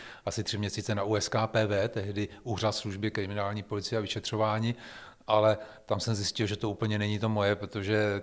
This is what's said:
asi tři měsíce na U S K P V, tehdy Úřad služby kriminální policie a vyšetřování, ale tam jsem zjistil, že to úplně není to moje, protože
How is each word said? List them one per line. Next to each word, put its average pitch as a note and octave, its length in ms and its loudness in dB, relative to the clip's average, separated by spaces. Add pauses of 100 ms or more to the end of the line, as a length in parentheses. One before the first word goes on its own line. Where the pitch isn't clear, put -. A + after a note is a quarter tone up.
(260)
asi G#2 180 -4
tři - 140 -4
měsíce G#2 360 -2
na G2+ 80 0
U G#2 140 2
S G2+ 120 0
K A2+ 180 2
P A2 200 2
V, G2+ 220 2
tehdy G#2 400 -4 (140)
Úřad G#2+ 300 0
služby G#2 380 -2
kriminální G2+ 520 -4
policie G#2 360 -2
a - 20 0
vyšetřování, G#2+ 720 0 (520)
ale G#2+ 320 6 (280)
tam - 140 0
jsem A2+ 140 0
zjistil, G#2 320 0
že G2+ 100 -2
to A2 140 -2
úplně G#2+ 280 0
není G#2 200 0
to G#2+ 100 0
moje, G#2 280 4
protože G#2 680 0